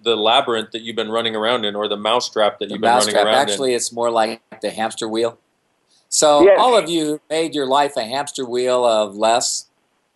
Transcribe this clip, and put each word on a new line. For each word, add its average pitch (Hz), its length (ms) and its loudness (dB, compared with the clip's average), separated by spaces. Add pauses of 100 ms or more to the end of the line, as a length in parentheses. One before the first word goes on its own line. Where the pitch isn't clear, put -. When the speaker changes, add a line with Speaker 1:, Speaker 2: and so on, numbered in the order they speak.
Speaker 1:
the 117 140 0
labyrinth 113 540 0
that 113 100 -12
you've 113 160 -12
been 107 140 -4
running 113 260 -2
around 110 300 -2
in, 104 100 -6
or 104 120 -2
the 104 80 -4
mousetrap 107 640 0
that 101 80 -6
Speaker 2:
The 104 60 -10
Speaker 1:
you've 101 60 -10
been 113 80 2
running 117 180 4
Speaker 2:
mousetrap. 104 200 2
Speaker 1:
around 107 80 2
in. 139 160 2
Speaker 2:
Actually, 131 240 -2
it's - 180 -4
more 117 180 -2
like 113 300 0 (220)
the 104 80 -4
hamster 110 380 -6
wheel. 117 280 -2 (720)
So 147 360 4
Speaker 3:
Yes. 196 140 8
Speaker 2:
all 240 180 4
of 160 120 2
you 156 400 -2
made 160 260 -2
your 143 120 -4
life 143 300 0
a 120 80 -2
hamster 135 420 -6
wheel 123 400 0
of 107 300 0
less, 113 500 0 (500)